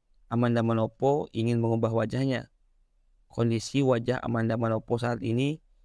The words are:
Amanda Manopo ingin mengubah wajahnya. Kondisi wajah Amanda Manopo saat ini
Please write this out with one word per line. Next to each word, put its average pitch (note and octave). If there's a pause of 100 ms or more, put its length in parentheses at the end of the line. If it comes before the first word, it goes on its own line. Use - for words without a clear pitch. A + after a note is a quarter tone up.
(320)
Amanda A#2+
Manopo A2+
ingin A#2
mengubah A2+
wajahnya. A#2+ (800)
Kondisi A#2
wajah B2
Amanda A2+
Manopo A2+
saat A#2
ini C3 (260)